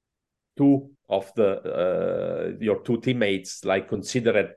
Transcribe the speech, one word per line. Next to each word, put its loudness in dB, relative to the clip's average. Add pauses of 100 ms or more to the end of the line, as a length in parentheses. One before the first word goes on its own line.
(560)
two 4 (180)
of -2
the, 2
uh, -2
your 0
two -2
teammates, -2
like, 0
considered 0